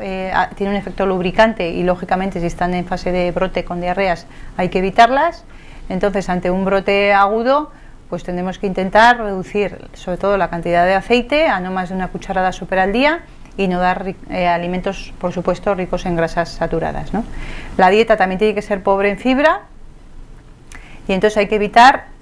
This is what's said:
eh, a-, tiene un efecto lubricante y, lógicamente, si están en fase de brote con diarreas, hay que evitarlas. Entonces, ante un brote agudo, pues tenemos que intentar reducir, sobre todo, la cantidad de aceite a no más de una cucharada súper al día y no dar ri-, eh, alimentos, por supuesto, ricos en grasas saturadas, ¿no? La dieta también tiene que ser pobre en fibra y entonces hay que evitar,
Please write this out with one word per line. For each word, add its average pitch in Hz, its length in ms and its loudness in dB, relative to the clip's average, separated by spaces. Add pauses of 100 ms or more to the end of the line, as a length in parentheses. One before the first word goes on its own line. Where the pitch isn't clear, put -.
eh, 190 320 -6
a-, 180 160 2
tiene 196 220 -2
un 202 60 0
efecto 190 280 -2
lubricante 185 640 2
y, 175 140 -2
lógicamente, 180 560 -2
si 175 80 -2
están 175 260 -2
en 180 120 -2
fase 180 260 -4
de 180 200 0
brote 180 320 -2
con 175 180 -6
diarreas, 180 440 -2 (320)
hay 180 120 0
que 190 100 0
evitarlas. 247 640 2 (460)
Entonces, 190 400 -2
ante 180 200 -2
un 190 160 0
brote 202 480 2
agudo, 226 580 2 (380)
pues 175 140 -6
tenemos 180 360 -6
que 202 80 -4
intentar 208 500 4
reducir, 196 760 -4
sobre 180 240 -8
todo, 196 200 2
la 175 120 0
cantidad 170 360 2
de 190 100 4
aceite 240 520 2
a 202 120 0
no 185 120 -6
más 185 180 -4
de 190 60 -6
una 180 140 -4
cucharada 185 420 -2
súper 185 280 -4
al 190 120 2
día 294 300 2 (360)
y 190 100 0
no 180 120 0
dar 185 240 0
ri-, 185 120 -8 (140)
eh, 185 180 -2
alimentos, 180 720 -2
por 180 120 -2
supuesto, 180 440 -2
ricos 180 300 -4
en 175 100 -2
grasas 165 340 -2
saturadas, 156 640 -4
¿no? 214 100 -2 (540)
La 185 120 6
dieta 220 280 4
también 185 220 0
tiene 214 140 2
que 202 80 -2
ser 202 200 -4
pobre 196 280 2
en 196 80 -2
fibra 294 440 2 (1500)
y 196 60 0
entonces 214 240 2
hay 202 100 2
que 214 80 -2
evitar, 233 500 6 (160)